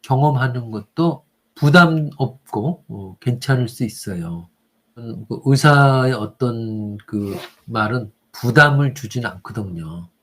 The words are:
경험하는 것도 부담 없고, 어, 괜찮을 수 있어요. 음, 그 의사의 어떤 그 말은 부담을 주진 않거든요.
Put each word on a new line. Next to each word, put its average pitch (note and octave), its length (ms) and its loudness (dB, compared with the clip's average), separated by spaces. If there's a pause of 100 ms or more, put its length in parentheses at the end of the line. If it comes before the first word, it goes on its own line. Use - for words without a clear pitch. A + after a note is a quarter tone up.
경험하는 C3 640 0
것도 C#3+ 540 -4 (320)
부담 D#3 600 4
없고, - 720 -6
어, F#2+ 300 -14
괜찮을 B2 500 -2
수 - 160 -6
있어요. F2 640 -10 (500)
음, A#2 280 -14
그 - 180 -8
의사의 C3+ 680 6
어떤 A2 840 -6
그 G2+ 380 -6 (280)
말은 A2+ 480 -4 (180)
부담을 C#3+ 640 4
주진 A#2 320 -8
않거든요. F2 840 -10 (140)